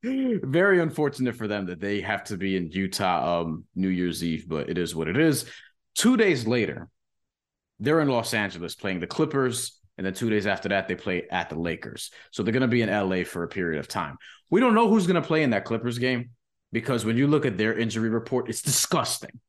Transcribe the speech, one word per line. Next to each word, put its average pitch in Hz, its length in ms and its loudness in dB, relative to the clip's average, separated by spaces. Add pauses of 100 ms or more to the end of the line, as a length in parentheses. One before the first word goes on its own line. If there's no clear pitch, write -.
Very 202 760 2
unfortunate 143 560 0
for 117 100 -6
them 101 200 -2
that 87 120 -8
they 101 220 -2
have 98 240 -4
to 104 120 -8
be 95 200 -2
in 85 160 -4
Utah, 87 720 0
um, 82 240 -6 (100)
New 95 120 0
Year's 87 360 -2
Eve, 80 240 -4
but 78 200 -4
it 85 100 -4
is 82 180 -4
what 80 100 -2
it 87 100 0
is. 151 320 2 (460)
Two 247 220 4
days 180 280 4
later, 110 440 -2 (920)
they're 147 220 2
in 147 80 2
Los 120 260 0
Angeles 90 400 -2
playing 95 240 -4
the 87 80 -4
Clippers, 131 720 -2 (180)
and 92 80 -8
then 95 100 -2
two 117 140 -2
days 104 200 2
after 98 220 -2
that, 98 180 0
they 90 80 -2
play 90 340 -4
at 87 200 -2
the 78 80 -6
Lakers. 82 520 -6 (220)
So - 100 -4
they're 104 100 0
gonna 131 140 2
be 117 160 2
in 107 60 0
L 95 260 0
A 90 80 0
for 85 220 -6
a 85 40 -8
period 82 300 -2
of 71 80 -6
time. 76 300 -6 (340)
We 175 80 4
don't 240 160 6
know 226 140 6
who's 202 180 4
gonna 175 160 2
play 156 220 2
in 135 60 2
that 101 140 0
Clippers 117 360 -4
game, 123 300 -2 (420)
because 113 320 0
when 113 120 2
you 139 120 4
look 147 180 4
at 110 100 0
their 107 220 2
injury 113 300 0
report, 117 400 -2
it's - 140 -6
disgusting. - 760 -2 (100)